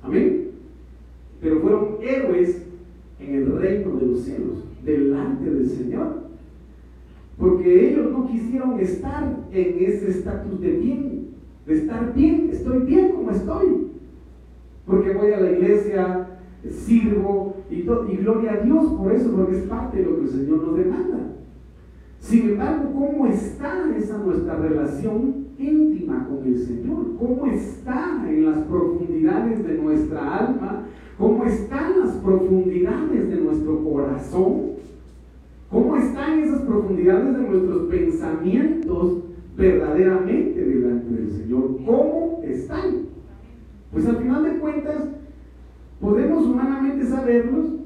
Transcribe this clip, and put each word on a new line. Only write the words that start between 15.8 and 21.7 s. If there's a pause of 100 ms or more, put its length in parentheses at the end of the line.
sirvo", (140)
y
to-,
y
gloria
a
Dios
por
eso,
porque
es
parte
de
lo
que
el
Señor
nos
demanda. (1000)